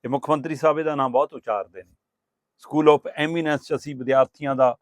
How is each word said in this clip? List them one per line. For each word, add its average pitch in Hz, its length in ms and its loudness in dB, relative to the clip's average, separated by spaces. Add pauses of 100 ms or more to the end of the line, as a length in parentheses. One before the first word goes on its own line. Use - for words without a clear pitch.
ਤੇ 120 80 -8
ਮੁੱਖ 139 200 -4
ਮੰਤਰੀ 151 260 -2
ਸਾਹਿਬ 156 240 0
ਇਹਦਾ 151 160 -2
ਨਾਂ 135 140 -2
ਬਹੁਤ 135 240 0
ਉਚਾਰਦੇ 101 500 -8
ਨੇ, - 120 -20 (680)
school 151 300 4
of - 180 0 (140)
eminence 160 380 -4
'ਚ 160 120 -6
ਅਸੀਂ 143 200 -10
ਵਿਦਿਆਰਥੀਆਂ 131 600 0
ਦਾ 127 260 2